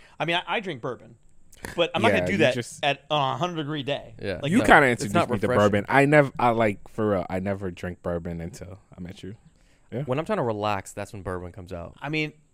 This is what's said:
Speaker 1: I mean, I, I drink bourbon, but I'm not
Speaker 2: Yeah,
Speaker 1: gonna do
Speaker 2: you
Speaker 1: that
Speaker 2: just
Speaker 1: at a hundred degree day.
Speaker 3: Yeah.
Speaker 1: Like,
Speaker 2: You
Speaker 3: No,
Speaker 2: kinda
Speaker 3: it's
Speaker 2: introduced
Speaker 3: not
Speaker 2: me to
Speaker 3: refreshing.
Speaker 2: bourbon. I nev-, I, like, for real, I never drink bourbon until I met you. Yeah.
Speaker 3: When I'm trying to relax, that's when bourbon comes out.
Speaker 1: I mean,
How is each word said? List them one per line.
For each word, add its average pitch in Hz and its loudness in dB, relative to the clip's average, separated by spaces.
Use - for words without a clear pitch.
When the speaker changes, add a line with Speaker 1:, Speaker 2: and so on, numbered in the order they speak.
Speaker 1:
I 147 -4
mean, 170 -2
I, 180 -4
I 190 -4
drink 175 -10
bourbon, 117 -10
but 170 0
I'm - 0
not - 4
Speaker 2:
Yeah, - 2
Speaker 1:
gonna 127 0
do 185 0
Speaker 2:
you 101 0
Speaker 1:
that 151 4
Speaker 2:
just - -6
Speaker 1:
at 143 -2
a 135 0
hundred 170 -4
degree 147 -6
day. - -6
Speaker 3:
Yeah. 98 -6
Speaker 1:
Like, 139 -4
Speaker 2:
You 208 4
Speaker 3:
No, - 2
Speaker 2:
kinda 160 8
Speaker 3:
it's 120 2
Speaker 2:
introduced 101 -4
Speaker 3:
not - 2
Speaker 2:
me 113 0
to 104 0
Speaker 3:
refreshing. 123 4
Speaker 2:
bourbon. 101 0
I 139 6
nev-, 143 6
I, 120 4
like, 110 0
for 107 -2
real, 98 2
I 92 -2
never 98 -4
drink 87 -10
bourbon 87 -4
until 92 -12
I 92 -14
met 87 -14
you. 104 -12
Yeah. 120 -6
Speaker 3:
When 127 -2
I'm 160 -4
trying 214 -2
to 160 -2
relax, 104 -2
that's 104 -10
when 101 -14
bourbon 90 -8
comes 90 -14
out. 85 -12
Speaker 1:
I 139 -10
mean, 156 -4